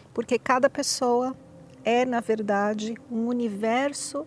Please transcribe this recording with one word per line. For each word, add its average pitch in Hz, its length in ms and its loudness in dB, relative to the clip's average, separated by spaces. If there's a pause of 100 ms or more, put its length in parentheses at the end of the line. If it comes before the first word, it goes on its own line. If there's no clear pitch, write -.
(120)
Porque 233 260 -2
cada 262 300 2
pessoa 254 680 0 (480)
é, 240 200 4
na 247 160 0
verdade, 214 760 0 (140)
um 226 180 -2
universo 240 1000 -2